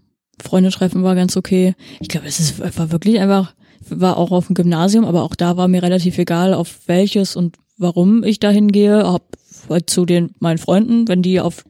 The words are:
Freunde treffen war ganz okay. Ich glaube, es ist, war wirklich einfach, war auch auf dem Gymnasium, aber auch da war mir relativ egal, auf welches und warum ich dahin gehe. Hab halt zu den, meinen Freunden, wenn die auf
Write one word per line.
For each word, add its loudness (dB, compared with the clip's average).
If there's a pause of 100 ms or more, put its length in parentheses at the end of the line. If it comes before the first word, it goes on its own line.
(420)
Freunde 0
treffen -2
war 0
ganz 0
okay. 0 (260)
Ich -12
glaube, -8
es -8
ist, -6 (180)
war -4
wirklich 0
einfach, 0 (340)
war 0
auch -2
auf 0
dem -2
Gymnasium, 2
aber 0
auch -6
da -2
war 0
mir 2
relativ 0
egal, 0
auf -6
welches 0
und -4 (200)
warum 2
ich -2
dahin 2
gehe. 4
Hab -4 (320)
halt -2
zu 0
den, 0
meinen -2
Freunden, 2
wenn 2
die 0
auf -6